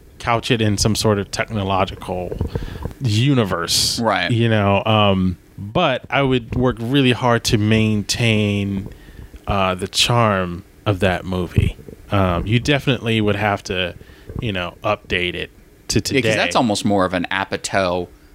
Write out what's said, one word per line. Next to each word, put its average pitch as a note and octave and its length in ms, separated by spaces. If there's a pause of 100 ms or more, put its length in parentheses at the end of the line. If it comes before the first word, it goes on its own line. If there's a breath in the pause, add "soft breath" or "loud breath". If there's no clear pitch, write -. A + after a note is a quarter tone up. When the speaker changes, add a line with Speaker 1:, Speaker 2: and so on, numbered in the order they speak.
(180)
Speaker 1:
couch A#2 320
it A#2 100
in G#2+ 160
some G#2+ 200
sort G#2+ 240
of F#2+ 100
technological F#2+ 1080 (720 loud breath)
universe. G#2+ 920
Speaker 2:
Right. G2 300
Speaker 1:
You A#2 180
know, G2+ 360
um, G2 520 (220)
but B2 520
I C3+ 120
would B2+ 320
work B2 260
really B2+ 320
hard A#2 320
to - 140
maintain, G#2+ 1300 (580 loud breath)
uh, F#2+ 280
the F#2 140
charm G2 760 (220)
of G2 140
that F2+ 240
movie. F2+ 520 (340)
Um, F#2 360
you A2 140
definitely A#2+ 600
would G#2 160
have G2+ 280
to, F2+ 300 (460 loud breath)
you A#2 120
know, F2+ 220 (100)
update F2+ 500
it E2+ 160 (380)
to - 100
Speaker 2:
Yeah, - 20
'cause - 80
Speaker 1:
today. A#2 280
Speaker 2:
that's F2 200
almost A#2 280
more G2 200
of F2+ 100
an F2+ 160
Apatow F#2+ 800 (260 soft breath)